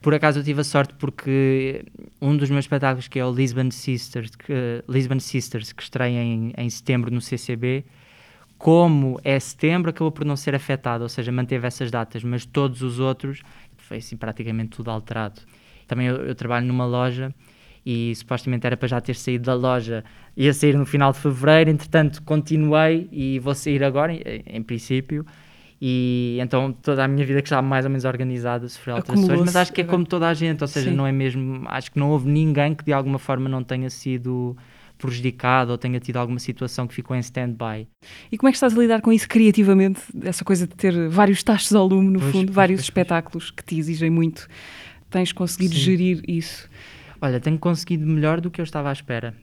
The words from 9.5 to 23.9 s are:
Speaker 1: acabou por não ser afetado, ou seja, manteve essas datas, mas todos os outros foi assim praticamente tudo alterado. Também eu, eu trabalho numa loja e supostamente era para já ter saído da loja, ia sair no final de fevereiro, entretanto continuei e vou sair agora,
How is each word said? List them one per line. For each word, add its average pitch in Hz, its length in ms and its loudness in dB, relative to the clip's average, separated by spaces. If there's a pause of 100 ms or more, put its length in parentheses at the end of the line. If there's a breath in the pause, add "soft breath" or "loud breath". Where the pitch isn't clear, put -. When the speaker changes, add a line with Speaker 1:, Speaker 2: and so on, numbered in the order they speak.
Speaker 1:
acabou 160 220 -2
por 151 140 -6
não 143 100 0
ser 139 200 -4
afetado, 127 480 -4
ou 120 60 -6
seja, 120 220 -6
manteve 123 360 -2
essas 120 240 -6
datas, 117 320 -6
mas 120 220 -4
todos 131 360 -2
os 123 180 -4
outros 131 420 -4 (360 soft breath)
foi - 200 -14
assim 113 200 -12
praticamente 110 520 -4
tudo 117 200 -10
alterado. 110 520 -8 (460 soft breath)
Também 127 200 -2
eu, 127 100 0
eu 131 180 -6
trabalho 120 300 -2
numa 127 200 0
loja 123 480 -2 (520 soft breath)
e 117 300 -2
supostamente 123 500 -4
era 123 100 0
para 127 120 -4
já 120 120 -2
ter 120 160 -4
saído 120 300 -4
da 127 80 2
loja, 123 500 -2 (320 soft breath)
ia 139 180 4
sair 143 220 4
no 143 100 2
final 139 260 4
de - 80 -4
fevereiro, 151 500 4
entretanto 151 540 2
continuei 156 880 2
e 135 280 -4
vou 135 160 -2
sair 139 280 0
agora, 143 300 0